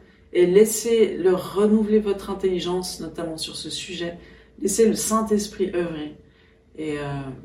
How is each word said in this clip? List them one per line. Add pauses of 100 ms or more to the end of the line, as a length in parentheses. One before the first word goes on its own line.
(340)
et
laissez-le
renouveler
votre
intelligence,
notamment
sur
ce
sujet. (420)
Laissez
le
Saint-Esprit
œuvrer. (600)
Et,
euh, (420)